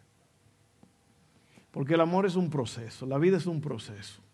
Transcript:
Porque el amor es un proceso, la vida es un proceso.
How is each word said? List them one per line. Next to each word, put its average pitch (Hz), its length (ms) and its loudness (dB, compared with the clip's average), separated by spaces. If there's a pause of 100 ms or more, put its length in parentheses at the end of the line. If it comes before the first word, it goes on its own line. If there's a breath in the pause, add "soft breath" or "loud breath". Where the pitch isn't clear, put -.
(1700 soft breath)
Porque 151 240 0
el 165 60 6
amor 180 240 4
es 180 100 0
un 180 140 2
proceso, 120 560 -6
la 135 120 -2
vida 180 200 6
es 147 80 -4
un 165 140 -4
proceso. 113 600 -10 (120)